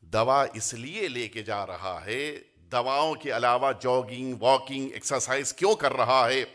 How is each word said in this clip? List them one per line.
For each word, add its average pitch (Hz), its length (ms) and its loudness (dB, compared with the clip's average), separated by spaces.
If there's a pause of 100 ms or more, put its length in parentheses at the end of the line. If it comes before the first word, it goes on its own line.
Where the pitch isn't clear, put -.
दवा 123 520 2
इसलिए 131 520 -6
लेके 113 360 -6
जा 101 200 -4
रहा 90 360 -8
है, 123 320 -6 (400)
दवाओं 139 440 0
के 143 140 -8
अलावा 123 420 2
जॉगिंग, 127 680 -2
वॉकिंग, 135 540 2
एक्सरसाइज 131 580 -2
क्यों 202 240 2
कर 143 160 0
रहा 127 360 4
है? 131 140 2 (140)